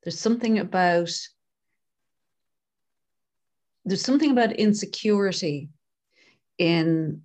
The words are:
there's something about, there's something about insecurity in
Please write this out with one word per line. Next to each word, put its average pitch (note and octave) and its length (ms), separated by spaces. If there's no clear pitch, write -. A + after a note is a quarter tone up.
there's E3 160
something A3+ 400
about, F3 500
there's F#3+ 180
something C#4+ 280
about A#3+ 220
insecurity G3+ 1160
in D#3+ 680